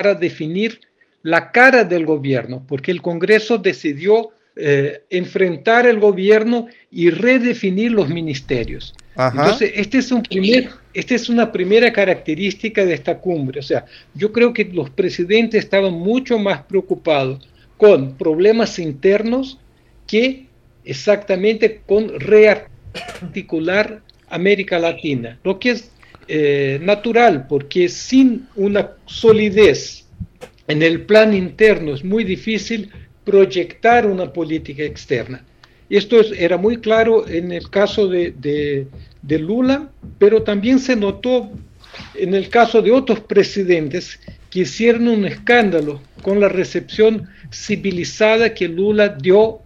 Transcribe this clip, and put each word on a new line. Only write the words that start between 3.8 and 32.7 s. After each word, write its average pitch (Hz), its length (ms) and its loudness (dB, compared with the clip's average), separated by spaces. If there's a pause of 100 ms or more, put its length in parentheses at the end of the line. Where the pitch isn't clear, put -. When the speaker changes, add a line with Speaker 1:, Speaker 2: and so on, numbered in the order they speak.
Speaker 1:
eh, 143 540 -2
enfrentar 185 760 0
el 226 120 4
gobierno 214 680 2 (240)
y 175 180 2
redefinir 233 840 0
los 196 180 0
ministerios. 135 840 -6 (220)
Speaker 2:
Ajá. 127 260 0
Speaker 1:
Entonces, 202 340 2
este 208 240 -2
es - 120 -2
un 240 120 0
primer, 208 460 0 (240)
esta - 220 -4
es 233 140 -4
una 233 220 0
primera 214 400 2
característica 196 920 -2
de 175 80 0
esta 156 240 -6
cumbre. 143 420 -6
O 139 40 -10
sea, 135 220 -4 (280)
yo 202 180 -4
creo 240 220 2
que 214 120 -2
los 175 240 -6
presidentes 202 720 -2
estaban 196 300 0
mucho 226 440 -2
más 196 260 -2
preocupados 151 840 -2 (300)
con 143 380 4
problemas 196 640 0
internos 208 800 -2 (480)
que 254 400 -2 (380)
exactamente 202 1000 -2
con 196 340 -2
rearticular 190 1800 0 (280)
América 190 500 0
Latina, 147 640 -4
lo 190 160 -4
que 247 120 -2
es, - 200 -8 (360)
eh, 143 540 0
natural, 208 680 2
porque 175 420 -2
sin 254 680 2
una 202 360 -2 (140)
solidez 214 1000 2 (600)
en 151 140 -2
el 165 200 2
plan 214 320 4
interno 185 600 0
es 135 100 -10
muy 208 200 -2
difícil 202 640 -6 (360)